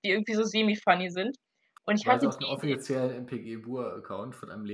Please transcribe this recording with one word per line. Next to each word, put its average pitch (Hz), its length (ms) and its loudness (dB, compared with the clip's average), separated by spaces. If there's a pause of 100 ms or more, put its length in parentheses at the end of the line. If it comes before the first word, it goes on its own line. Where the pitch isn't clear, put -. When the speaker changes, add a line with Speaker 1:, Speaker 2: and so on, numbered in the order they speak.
Speaker 1:
die 202 60 2
irgendwie 214 240 2
so 220 100 2
semi-funny 202 680 4
sind. 196 260 -2 (500)
Und 208 100 4
ich 208 100 -2
Speaker 2:
Du 247 60 8
hast - 0 -
Speaker 1:
hatte 247 140 4
Speaker 2:
auch - 120 -2
'n - 20 -12
Speaker 1:
die - 40 -6
Speaker 2:
offiziellen 131 680 -2
M-P-G-Bur-Account 117 1300 -8
von - 140 -16
einem 214 240 -10